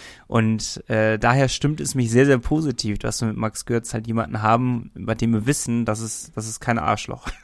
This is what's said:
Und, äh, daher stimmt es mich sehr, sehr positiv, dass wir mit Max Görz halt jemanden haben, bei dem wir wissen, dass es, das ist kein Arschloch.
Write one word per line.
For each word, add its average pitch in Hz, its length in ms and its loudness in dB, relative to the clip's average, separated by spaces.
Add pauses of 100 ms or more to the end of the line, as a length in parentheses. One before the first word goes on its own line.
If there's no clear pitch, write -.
(280)
Und, 110 600 0
äh, 110 280 2
daher 123 320 4
stimmt 147 320 -2
es 139 140 -4
mich 120 160 0
sehr, 127 160 8
sehr 139 100 6
positiv, 127 600 -2
dass - 220 -4
wir 113 80 0
mit 107 80 -4
Max 110 280 -4
Görz 117 300 -2
halt 113 100 -4
jemanden 113 380 -2
haben, 120 500 2
bei 110 220 -4
dem 117 180 2
wir 107 140 2
wissen, 117 380 0
dass 107 160 -2
es, - 340 -10
das 110 120 -8
ist 113 120 -10
kein 117 180 -2
Arschloch. - 500 -4 (160)